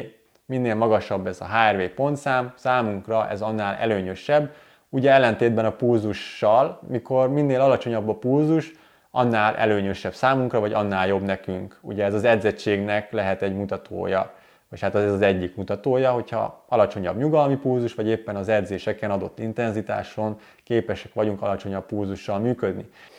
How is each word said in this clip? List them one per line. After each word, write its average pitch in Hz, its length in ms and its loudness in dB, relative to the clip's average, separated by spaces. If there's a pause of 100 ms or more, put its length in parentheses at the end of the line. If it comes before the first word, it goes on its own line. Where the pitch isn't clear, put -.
(460)
minél 123 300 -2
magasabb 107 520 0
ez 92 140 -8
a 95 40 -12
H 107 280 2
R 98 40 -2
V 92 100 0
pontszám, 131 680 -2
számunkra 110 760 -2
ez 101 120 -6
annál 107 340 -4
előnyösebb. 113 800 -2 (360)
Ugye 135 220 2
ellentétben 117 540 4
a 107 60 0
pulzussal, 117 1160 2
mikor 131 420 0
minél 139 320 2
alacsonyabb 117 480 2
a 101 60 0
pulzus, 151 560 2 (400)
annál 113 440 2
előnyösebb 101 580 0
számunkra, 127 460 2
vagy 107 140 0
annál 98 340 0
jobb 98 160 0
nekünk. 98 580 -6
Ugye 104 220 -4
ez 101 100 0
az 107 100 -2
edzettségnek 104 880 0
lehet 98 300 -2
egy 98 140 -2
mutatója, 95 760 -4 (380)
vagy - 120 -16
hát 98 140 -2
ez 104 160 2
az 98 100 0
egyik 92 340 2
mutatója, 127 560 0
hogyha 113 560 -4
alacsonyabb 98 500 0
nyugalmi 143 380 2
pulzus, 123 380 0
vagy 107 140 -4
éppen 110 280 -2
az 98 140 -4
edzéseken 101 640 -2
adott 95 280 -4
intenzitáson 107 1000 -4 (240)
képesek 110 500 -2
vagyunk 107 280 -2
alacsonyabb 98 440 -4
pulzussal 98 540 -6
működni. 107 500 -4 (300)